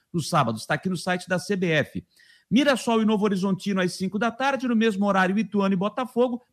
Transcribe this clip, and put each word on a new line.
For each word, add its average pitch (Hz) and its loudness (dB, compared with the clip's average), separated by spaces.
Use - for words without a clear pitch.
No 175 -2
sábado, 127 0
está - -4
aqui 165 -4
no 180 -2
site 180 -4
da 185 -2
C 202 -4
B 185 0
F. 135 -2
Mirassol 247 2
e 214 2
Novo 214 2
Horizontino 196 -2
às 185 0
cinco 190 -4
da 226 0
tarde, 262 -2
no 240 2
mesmo 214 2
horário, 190 2
Ituano 202 0
e 196 2
Botafogo. 233 -2